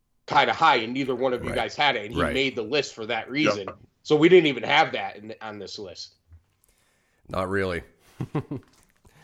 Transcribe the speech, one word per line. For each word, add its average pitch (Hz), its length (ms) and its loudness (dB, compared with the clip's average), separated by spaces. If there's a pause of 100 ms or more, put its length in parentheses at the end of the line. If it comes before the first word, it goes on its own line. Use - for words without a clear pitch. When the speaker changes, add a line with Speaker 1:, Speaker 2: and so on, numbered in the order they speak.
(280)
Speaker 1:
kinda 131 260 4
high 151 240 4
and 117 160 -4
neither 131 220 -2
one 127 180 0
of 113 100 -4
you - 60 -6
Speaker 2:
Right. - 60 -4
Speaker 1:
guys 113 200 -4
had 143 220 2
it, 104 80 -8
and 113 80 -12
he 165 80 -2
Speaker 2:
Right. 147 120 0
Speaker 1:
made 131 220 -2
the 117 80 -4
list 143 320 -2
for 110 120 -10
that 113 180 -4
Speaker 3:
Yep. - 60 -14
Speaker 1:
reason. 104 360 -2 (360)
So 151 120 2
we 156 140 8
didn't 175 180 8
even 117 160 -4
have 139 300 2
that 101 240 -6
in, 107 240 -14
on 107 180 -12
this 92 200 -14
list. 92 340 -16 (1120)
Speaker 2:
Not 92 220 -4
really. 95 320 -2 (380)
<laughs> - 140 -10 (920)